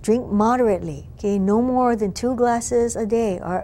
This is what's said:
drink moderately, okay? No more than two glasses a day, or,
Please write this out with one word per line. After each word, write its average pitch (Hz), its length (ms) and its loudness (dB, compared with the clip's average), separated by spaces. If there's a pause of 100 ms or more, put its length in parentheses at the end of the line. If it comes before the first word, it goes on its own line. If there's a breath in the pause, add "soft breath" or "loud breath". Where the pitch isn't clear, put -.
drink 233 280 0
moderately, 208 840 0
okay? 202 260 -2
No 202 220 2
more 254 340 2
than 208 160 -2
two 247 240 -2
glasses 233 640 0
a 226 80 -4
day, 208 340 0
or, 180 240 -4